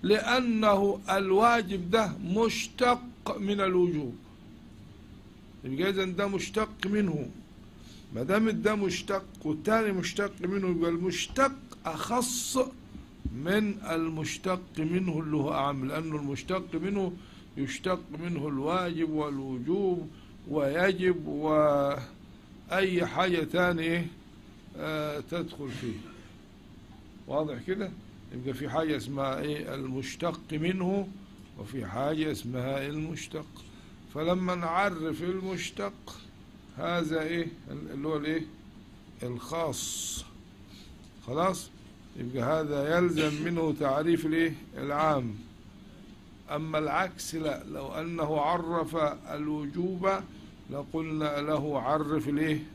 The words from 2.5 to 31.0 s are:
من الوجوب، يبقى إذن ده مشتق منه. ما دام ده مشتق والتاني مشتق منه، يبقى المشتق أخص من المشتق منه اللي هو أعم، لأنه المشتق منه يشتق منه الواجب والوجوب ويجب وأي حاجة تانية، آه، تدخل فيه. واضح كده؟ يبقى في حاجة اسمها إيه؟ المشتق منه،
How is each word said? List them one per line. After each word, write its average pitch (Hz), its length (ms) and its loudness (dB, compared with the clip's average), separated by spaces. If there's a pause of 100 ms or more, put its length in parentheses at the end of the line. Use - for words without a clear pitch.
من 202 220 0
الوجوب، 180 540 4 (1500)
يبقى 139 260 2
إذن 190 260 0
ده 202 120 2
مشتق 214 580 -2
منه. 190 420 2 (840)
ما 117 80 -2
دام 208 280 4
ده 214 240 2
مشتق 196 500 0 (200)
والتاني 214 480 2
مشتق 196 400 0 (100)
منه، 190 260 0
يبقى 170 220 4
المشتق 185 640 2 (340)
أخص 220 720 0 (880)
من 202 300 2 (160)
المشتق 165 720 -2 (180)
منه 165 420 2
اللي 151 160 0
هو 147 180 2
أعم، 139 340 0
لأنه 156 280 -2
المشتق 165 580 -4
منه 185 380 0 (440)
يشتق 139 440 -2 (240)
منه 156 240 -2
الواجب 165 640 0
والوجوب 151 1000 0 (400)
ويجب 165 800 4
وأي 151 1800 2
حاجة 175 380 2
تانية، 170 640 4 (680)
آه، 151 440 -2 (100)
تدخل 165 380 -4
فيه. 117 280 -4 (1300)
واضح 143 400 -2
كده؟ 185 240 -2 (440)
يبقى 127 200 -4
في 139 140 -4
حاجة 151 280 2
اسمها 135 440 -2
إيه؟ 147 340 -4
المشتق 135 680 -4 (120)
منه، 185 560 0 (500)